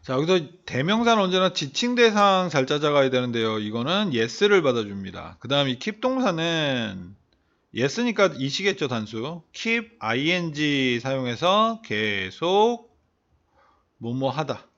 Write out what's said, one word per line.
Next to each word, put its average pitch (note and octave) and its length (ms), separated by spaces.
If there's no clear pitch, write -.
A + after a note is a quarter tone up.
자, C3 60
여기서 E3 260
대명사는 A3 560
언제나 F#3 300
지칭 G#3 420
대상 G3+ 560
잘 C#3 160
찾아가야 D3 440
되는데요. A#2 500
이거는 B2+ 560
yes를 F3+ 460
받아줍니다. G2 800
그 A#2 80
다음 C#3 180
이 B2+ 120
keep G#3+ 200
동사는 D#3+ 1120
yes니까 F#3+ 640
is겠죠, D#3 480
단수. A#2 540
keep A3+ 480
ing C#3+ 1000
사용해서 D#3+ 840
계속 D#3+ 1120
뭐뭐 B2+ 320
하다. C3+ 360